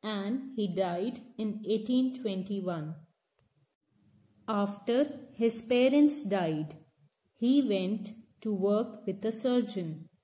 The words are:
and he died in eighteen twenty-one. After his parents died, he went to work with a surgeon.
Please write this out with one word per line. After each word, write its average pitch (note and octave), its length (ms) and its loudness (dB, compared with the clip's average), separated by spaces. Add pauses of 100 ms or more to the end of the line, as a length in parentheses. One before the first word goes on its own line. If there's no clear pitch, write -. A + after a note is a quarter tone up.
and G#3+ 520 -4
he G#3 140 -2
died F#3 520 -2 (180)
in G#3+ 280 -6
eighteen B3+ 540 0
twenty-one. F#3 760 -4 (1500)
After A3 600 0 (260)
his A3+ 300 0
parents C4+ 580 4
died, D#3+ 540 0 (640)
he C4+ 240 4
went G3 480 0 (320)
to A3 100 -2
work G3+ 540 0
with G3 180 -6
a A3 80 0
surgeon. G3+ 760 -2 (140)